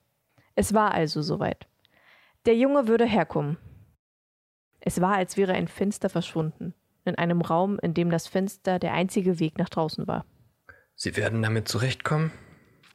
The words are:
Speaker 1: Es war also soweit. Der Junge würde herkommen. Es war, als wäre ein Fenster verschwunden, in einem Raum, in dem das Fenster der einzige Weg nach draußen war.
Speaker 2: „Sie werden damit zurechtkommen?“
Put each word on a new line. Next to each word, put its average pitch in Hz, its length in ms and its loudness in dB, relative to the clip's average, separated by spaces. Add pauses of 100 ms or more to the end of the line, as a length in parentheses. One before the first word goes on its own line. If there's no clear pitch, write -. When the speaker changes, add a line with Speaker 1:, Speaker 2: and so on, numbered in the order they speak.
(540)
Speaker 1:
Es 202 200 0
war 214 180 4
also 156 300 0
soweit. - 460 -4 (800)
Der 233 100 6
Junge 269 320 4
würde 233 180 4
herkommen. 160 500 0 (1200)
Es - 200 -2
war, 190 140 4
als 185 220 -2
wäre 196 160 2
ein 175 160 -2
Fenster 202 400 -2
verschwunden, 170 640 -4 (300)
in 180 120 -2
einem 170 240 2
Raum, 180 400 0
in 170 140 -2
dem 175 160 2
das 165 160 0
Fenster 190 520 -2
der 175 160 -2
einzige 180 440 0
Weg 160 200 -2
nach 170 100 -2
draußen - 380 -4
war. - 180 -4 (720)
Speaker 2:
„Sie - 220 -8
werden 110 260 0
damit 110 260 0
zurechtkommen?“ 151 640 -2 (640)